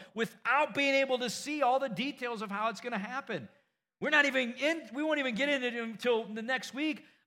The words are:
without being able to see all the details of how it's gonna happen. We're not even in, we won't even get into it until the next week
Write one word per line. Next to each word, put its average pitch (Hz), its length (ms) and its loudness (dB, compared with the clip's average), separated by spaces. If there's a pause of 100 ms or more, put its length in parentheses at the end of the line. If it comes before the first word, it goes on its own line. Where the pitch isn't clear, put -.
(160)
without 240 580 0
being 277 220 4
able 262 240 2
to 240 100 -2
see 294 320 -6
all 254 160 6
the 269 120 -2
details 240 520 -4
of 214 80 -6
how 208 200 -2
it's 208 120 -6
gonna 240 160 -4
happen. 214 500 -6 (520)
We're 247 100 -2
not 294 160 6
even 254 280 0
in, 294 400 -2
we 285 100 -4
won't 311 160 2
even 254 160 0
get 269 140 2
into 262 180 2
it 240 80 -4
until 226 480 0
the 214 180 -8
next 247 320 -4
week 285 320 -2 (220)